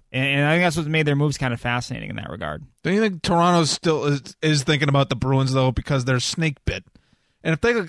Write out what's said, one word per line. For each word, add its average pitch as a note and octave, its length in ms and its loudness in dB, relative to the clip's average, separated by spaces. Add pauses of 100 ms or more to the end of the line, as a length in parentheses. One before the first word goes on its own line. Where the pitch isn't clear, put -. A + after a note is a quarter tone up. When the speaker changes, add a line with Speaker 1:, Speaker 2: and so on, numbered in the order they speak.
(120)
Speaker 1:
And, C3 140 -2
and C#3+ 200 2
I D3+ 100 2
think F3 100 2
that's D#3+ 120 0
what D#3 100 -2
made D#3 180 0
their C#3+ 100 2
moves C#3+ 220 0
kind B2 160 -4
of A#2 80 -8
fascinating A#2+ 480 -6
in G2+ 80 -10
that - 120 -12
regard. D2+ 340 -10 (200)
Speaker 2:
Don't F3 120 0
you G#3 60 2
think F#3+ 200 -2
Toronto E3+ 440 4
still D3+ 400 0
is, C#3+ 360 -2
is D3+ 220 2
thinking D3 260 2
about C#3 200 2
the C3+ 60 -4
Bruins, C3 380 0
though, C3 180 2
because C3+ 340 -2
they're B2+ 140 0
snake D#3+ 460 -2
bit? F#2+ 180 -6 (600)
And D#3+ 100 0
if D#3 80 -4
they, A#3 280 2